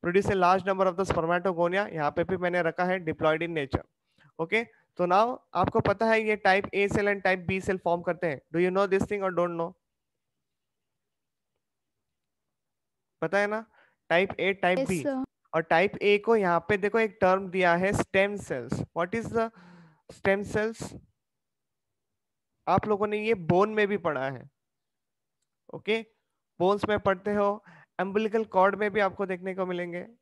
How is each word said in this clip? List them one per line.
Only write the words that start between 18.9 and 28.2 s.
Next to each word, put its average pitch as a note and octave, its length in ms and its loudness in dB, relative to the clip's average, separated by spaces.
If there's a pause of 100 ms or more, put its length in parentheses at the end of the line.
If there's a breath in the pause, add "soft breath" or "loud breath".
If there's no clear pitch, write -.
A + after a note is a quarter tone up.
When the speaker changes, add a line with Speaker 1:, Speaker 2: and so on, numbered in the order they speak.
Speaker 1:
What F3+ 160 -4
is A3+ 180 -6
the A3+ 180 -2 (640 loud breath)
stem G3+ 400 0
cells? A3 320 -4 (1800)
आप F#3+ 220 0
लोगों G#3 180 0
ने G#3 180 -4
ये A3+ 100 0 (200)
bone G3+ 160 4
में G#3+ 180 2
भी G#3 80 -2
पढ़ा D3 340 -4
है। B2+ 180 -14 (1300)
Okay, A3 300 -4 (560)
Bones G3 280 2
में G#3 120 0
पढ़ते G3 340 0
हो, G#3 300 0 (340 loud breath)
Umbilical G#3 500 -2